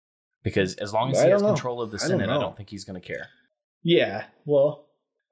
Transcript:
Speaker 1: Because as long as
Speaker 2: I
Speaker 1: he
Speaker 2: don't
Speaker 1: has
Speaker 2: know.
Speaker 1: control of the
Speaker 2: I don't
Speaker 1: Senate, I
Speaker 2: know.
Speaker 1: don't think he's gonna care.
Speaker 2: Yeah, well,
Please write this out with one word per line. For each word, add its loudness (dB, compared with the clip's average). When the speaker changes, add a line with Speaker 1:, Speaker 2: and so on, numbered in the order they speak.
Speaker 1:
Because 0
as -8
long 0
as 2
Speaker 2:
I 6
Speaker 1:
he 6
Speaker 2:
don't 6
Speaker 1:
has 2
Speaker 2:
know. 2
Speaker 1:
control -4
of -6
the -10
Speaker 2:
I -8
don't -2
Speaker 1:
Senate, 0
I 0
Speaker 2:
know. 0
Speaker 1:
don't -6
think -18
he's -12
gonna -12
care. -12
Speaker 2:
Yeah, 0
well, 2